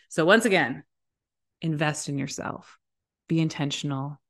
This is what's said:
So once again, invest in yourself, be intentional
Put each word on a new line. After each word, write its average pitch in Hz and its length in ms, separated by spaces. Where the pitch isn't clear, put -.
So 160 160
once 226 180
again, 156 400
invest 151 480
in 139 80
yourself, - 580
be 165 120
intentional 143 880